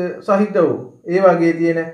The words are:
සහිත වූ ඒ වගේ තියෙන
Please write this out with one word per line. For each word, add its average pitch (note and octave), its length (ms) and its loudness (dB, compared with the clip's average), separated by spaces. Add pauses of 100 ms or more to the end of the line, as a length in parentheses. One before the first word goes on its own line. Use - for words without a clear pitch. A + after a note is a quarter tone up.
(220)
සහිත G3+ 340 0
වූ E3 220 2 (260)
ඒ F3+ 180 -2
වගේ E3+ 320 4
තියෙන E3 260 -2 (140)